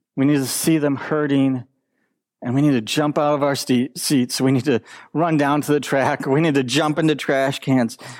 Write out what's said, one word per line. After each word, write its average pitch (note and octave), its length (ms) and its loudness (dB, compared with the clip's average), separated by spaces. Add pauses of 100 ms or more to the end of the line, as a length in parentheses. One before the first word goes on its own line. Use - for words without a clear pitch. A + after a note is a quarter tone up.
(160)
We C3+ 100 0
need D3 120 4
to C3+ 100 -2
see D#3+ 320 0
them C#3+ 160 0
hurting, C#3 720 0 (760)
and B2 140 -4
we C#3 60 2
need D3 100 4
to B2 100 2
jump D3 380 -2
out D3 160 2
of C#3 80 0
our C#3 120 0
ste-, B2+ 400 -2
seats. C3 460 -2
We C3 100 2
need C3 140 0
to A#2+ 160 0 (320)
run D#3+ 240 0
down C#3+ 240 2
to D3 120 0
the D3 60 2
track. C3+ 460 -2
We C#3 160 2
need D#3 140 2
to C#3 80 2
jump D3 340 0
into D#3 180 2
trash C3+ 440 -2
cans. B2+ 400 0 (200)